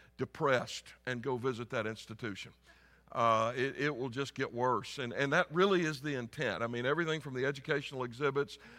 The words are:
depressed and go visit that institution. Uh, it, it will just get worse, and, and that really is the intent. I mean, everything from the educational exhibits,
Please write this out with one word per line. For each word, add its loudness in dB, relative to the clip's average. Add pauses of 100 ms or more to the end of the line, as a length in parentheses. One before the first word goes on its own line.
(180)
depressed 2 (200)
and -2
go 0
visit -2
that -2
institution. -8 (640)
Uh, 4
it, 0
it 0
will -4
just -4
get -4
worse, 2
and, -4
and 0
that 4
really 6
is -2
the -2
intent. -2
I 0
mean, -2
everything 0
from -8
the 0
educational -2
exhibits, 0 (200)